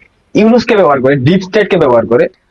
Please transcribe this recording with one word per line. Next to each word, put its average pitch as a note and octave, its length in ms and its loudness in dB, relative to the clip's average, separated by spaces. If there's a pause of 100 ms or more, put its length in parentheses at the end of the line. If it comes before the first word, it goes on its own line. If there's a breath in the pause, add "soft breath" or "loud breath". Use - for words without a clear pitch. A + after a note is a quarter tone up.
(340 soft breath)
ইউনূসকে A3+ 420 0
ব্যবহার D3 240 0
করে, C3+ 160 0
ডিপ D3+ 260 0
স্টেটকে G3 340 -2
ব্যবহার B2 300 0
করে A#2+ 220 0 (220)